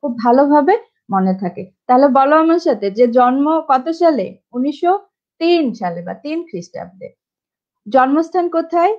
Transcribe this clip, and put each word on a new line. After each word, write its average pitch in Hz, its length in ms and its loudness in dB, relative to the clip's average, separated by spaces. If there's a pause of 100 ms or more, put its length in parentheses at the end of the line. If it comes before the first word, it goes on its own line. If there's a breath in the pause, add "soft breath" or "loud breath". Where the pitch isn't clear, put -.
খুব 240 180 -6
ভালোভাবে 285 600 4 (320)
মনে 190 240 0
থাকে। 190 380 -10 (140)
তাহলে 262 220 4
বলো 269 280 2
আমার 330 220 2
সাথে 208 320 -2
যে 233 180 2
জন্ম 269 600 2
কত 262 200 0
সালে? 320 500 -2 (140)
উনিশশো 294 480 -2 (400)
তিন 330 340 0
সালে 175 280 -8
বা 180 120 -10
তিন 320 340 -10
খ্রিস্টাব্দে। 180 680 -16 (720)
জন্মস্থান 302 640 0
কোথায়? 339 500 -2